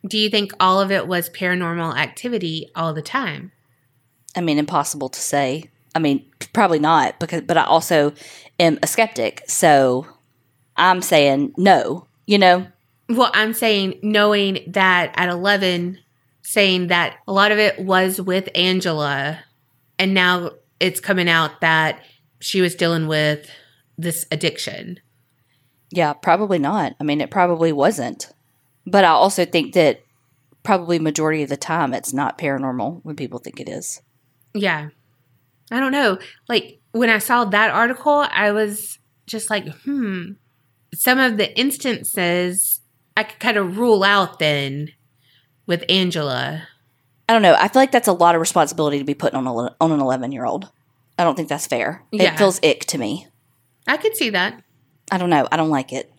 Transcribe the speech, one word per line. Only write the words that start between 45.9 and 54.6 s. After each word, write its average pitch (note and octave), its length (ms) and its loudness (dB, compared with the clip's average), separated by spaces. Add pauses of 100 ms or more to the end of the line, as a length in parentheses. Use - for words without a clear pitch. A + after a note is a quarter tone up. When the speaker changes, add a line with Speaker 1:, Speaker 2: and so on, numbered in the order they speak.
Speaker 2:
I A3+ 60 4
don't A3+ 80 4
know. F3+ 160 8
I G3 120 4
feel C4 120 4
like C4+ 100 4
that's A#3 160 2
a G3 60 4
lot E3+ 220 6
of E3 60 2
responsibility D#3 580 0
to C#3 60 -6
be C#3+ 100 -2
putting C#3+ 240 -2
on B2+ 80 -4
a, A#2+ 340 -4
on E3 100 2
an D3+ 80 2
eleven-year-old. B2+ 680 -4 (480)
I F3+ 60 2
don't E3 120 2
think D#3 140 -6
that's C#3+ 180 -6
fair. C3 440 -4
It G#3 100 0
Speaker 1:
Yeah. E3+ 140 4
Speaker 2:
feels F#3+ 280 2
ick D3+ 220 2
to - 140 -6
me. A#2+ 280 -8 (600)
Speaker 1:
I C#4 100 0
could G#4+ 180 -2
see C#4 160 -2
that. G3 300 -4 (500)